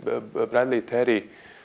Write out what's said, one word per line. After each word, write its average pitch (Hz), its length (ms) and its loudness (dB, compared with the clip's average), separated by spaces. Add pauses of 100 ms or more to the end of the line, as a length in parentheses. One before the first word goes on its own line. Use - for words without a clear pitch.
uh, 117 140 -2 (180)
uh, 117 60 0
Bradley 123 340 2
Terry 120 500 0 (360)